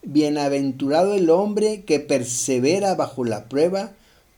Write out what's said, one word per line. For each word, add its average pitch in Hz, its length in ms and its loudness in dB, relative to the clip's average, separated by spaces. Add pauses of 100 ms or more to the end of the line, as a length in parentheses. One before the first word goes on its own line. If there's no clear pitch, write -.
"Bienaventurado 143 1120 0
el 185 160 2
hombre 208 540 0
que 151 160 0
persevera 139 960 0
bajo - 280 -4
la 107 240 -4
prueba, 180 460 -2 (440)